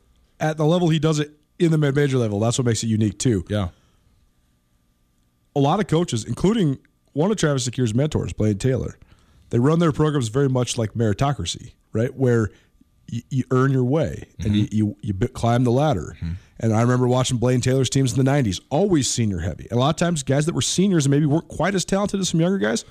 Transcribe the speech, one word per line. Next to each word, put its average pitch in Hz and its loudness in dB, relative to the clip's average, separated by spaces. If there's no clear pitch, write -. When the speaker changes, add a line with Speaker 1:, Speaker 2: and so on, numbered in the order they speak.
Speaker 1:
At 156 -2
the 156 0
level 175 2
he 160 2
does 156 0
it - -4
in 170 4
the 160 4
mid-major 143 2
level, 104 0
that's 117 0
what 131 -2
makes 117 0
it 117 -4
unique, 110 0
too. 107 0
Speaker 2:
Yeah. 101 -2
Speaker 1:
A 147 2
lot 156 2
of 196 -2
coaches, 156 0
including 165 0
one 165 0
of 214 -2
Travis 135 0
DeCuire's 113 -2
mentors, 113 -2
Blaine 104 0
Taylor, - -2
they 113 2
run 151 2
their 165 2
programs 147 0
very 139 0
much 123 -2
like 110 -2
meritocracy, 113 -2
right? 113 -2
Where 117 2
y-, 117 -8
you 131 -2
earn 131 2
your 131 0
way 123 -4
and 104 -2
Speaker 2:
Mm-hmm. - 2
Speaker 1:
you, 104 2
you, 107 -2
you 101 -6
bi-, 110 -2
climb 120 0
the 120 2
ladder. 131 0
Speaker 2:
Mm-hmm. 85 -8
Speaker 1:
And 113 0
I 110 2
remember 123 2
watching 123 0
Blaine 123 0
Taylor's 131 0
teams 135 0
in 135 -2
the 135 2
nineties, 135 0
always 170 0
senior 104 -2
heavy. - -8
And - -6
a 117 0
lot 139 2
of 160 -2
times 170 -2
guys 139 0
that 165 -4
were 139 -2
seniors 180 2
and 139 2
maybe 147 4
weren't 147 0
quite 180 -2
as 180 0
talented 202 -2
as 180 -4
some 170 0
younger 190 2
guys, 220 -2